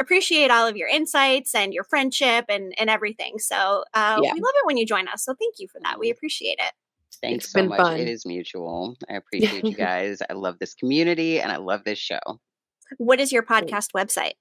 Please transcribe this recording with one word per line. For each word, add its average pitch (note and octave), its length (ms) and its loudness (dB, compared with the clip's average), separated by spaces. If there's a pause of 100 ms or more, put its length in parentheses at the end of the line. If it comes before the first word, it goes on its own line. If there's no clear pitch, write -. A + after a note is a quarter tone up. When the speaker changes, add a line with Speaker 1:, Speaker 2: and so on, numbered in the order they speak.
Speaker 1:
appreciate D#4 500 4
all A#3 160 6
of G#3+ 120 -2
your E3 100 -4
insights C#4 680 2
and G3+ 200 0
your F3 100 -4
friendship B3+ 640 2
and, G3 300 -4
and A3 100 2
everything. G#3+ 500 -2
So, G3 540 0
uh, G#3+ 300 2
Speaker 2:
Yeah. - 100 2
Speaker 1:
we E4 80 -4
love B4 140 2
it C#5+ 120 4
when C#4 120 2
you A3 80 2
join F#3+ 220 0
us. - 180 -8
So C4 120 -4
thank A4+ 200 -4
you F#3+ 100 -14
for - 160 -20
that. - 140 -4
We A3 80 -4
Speaker 3:
Mm-hmm. A#3 100 0
Speaker 1:
appreciate - 420 -6
it. - 140 -4 (480)
Speaker 3:
Thanks A#2+ 240 -4
Speaker 2:
It's - 80 -12
Speaker 3:
so G3 80 4
Speaker 2:
been F#3+ 80 2
Speaker 3:
much. F#3+ 120 2
Speaker 2:
fun. E3 200 2
Speaker 3:
It A#2+ 80 -2
is A#2 160 -8
mutual. F2 720 -6 (140)
I G2+ 60 -6
appreciate G2+ 500 -2
you G#2 80 -2
Speaker 2:
<laughs> - 20 -10
Speaker 3:
guys. F#2 540 -2
I - 20 -8
love F#2 260 -6
this F#2 140 -8
community D#3+ 680 2
and - 140 -2
I D#2 40 -4
love G2 280 -4
this G#2 140 -4
show. - 220 -6 (760)
Speaker 1:
What B3 240 4
is C4+ 100 0
your A#3 120 4
Speaker 2:
Great. A3+ 240 2
Speaker 1:
podcast G#3 280 -4
website? - 460 0